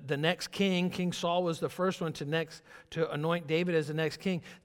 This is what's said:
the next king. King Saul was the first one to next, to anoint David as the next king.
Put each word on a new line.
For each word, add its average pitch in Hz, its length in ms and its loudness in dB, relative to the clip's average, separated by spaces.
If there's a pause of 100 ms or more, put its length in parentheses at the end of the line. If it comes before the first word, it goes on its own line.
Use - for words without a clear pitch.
the 139 100 2
next 160 360 2
king. 185 380 2
King 180 220 0
Saul 175 300 0
was 165 160 0
the 160 100 -2
first 180 320 0
one 160 120 -2
to - 120 -6
next, 160 380 -2 (280)
to 160 200 0
anoint 160 380 0
David 170 260 2
as 156 140 2
the 151 60 -4
next 156 240 0
king. 185 240 0 (220)